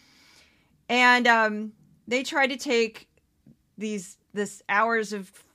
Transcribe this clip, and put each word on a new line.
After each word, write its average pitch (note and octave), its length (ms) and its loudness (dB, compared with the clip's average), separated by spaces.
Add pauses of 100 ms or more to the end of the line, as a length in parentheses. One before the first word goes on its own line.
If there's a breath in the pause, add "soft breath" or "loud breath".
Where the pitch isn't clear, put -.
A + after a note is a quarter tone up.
(880 soft breath)
And, B3 400 4
um, G#3+ 460 2 (340)
they B3+ 160 -2
tried C#4 240 0
to C4 100 -6
take A#3 520 -4 (680)
these, G#3 400 -10 (160)
this G3+ 360 -8
hours A3 420 0
of G3 200 -12 (240)